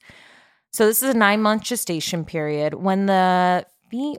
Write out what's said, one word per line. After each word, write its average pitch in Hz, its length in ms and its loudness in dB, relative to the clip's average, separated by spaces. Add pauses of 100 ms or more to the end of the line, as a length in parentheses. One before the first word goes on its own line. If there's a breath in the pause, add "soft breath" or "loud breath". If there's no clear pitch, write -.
(720 soft breath)
So 220 140 2
this 220 140 2
is 269 120 0
a 240 40 0
nine-month 214 460 2
gestation 170 640 -4
period. 151 480 -4
When 190 320 -2
the 180 600 2 (240)
fe-, 277 300 -6